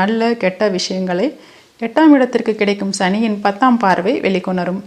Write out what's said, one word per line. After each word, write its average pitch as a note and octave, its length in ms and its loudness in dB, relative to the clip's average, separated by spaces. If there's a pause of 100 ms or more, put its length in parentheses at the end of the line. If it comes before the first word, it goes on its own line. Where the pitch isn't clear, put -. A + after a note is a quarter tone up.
நல்ல A3+ 300 0 (140)
கெட்ட F#3 320 0
விஷயங்களை F#3 500 -2 (600)
எட்டாம் D4 300 6
இடத்திற்கு A#3+ 460 0
கிடைக்கும் G3+ 380 -2
சனியின் G#3 440 0
பத்தாம் A#3 400 2
பார்வை F#3+ 300 2 (100)
வெளிக்கொணரும். F#3 640 -2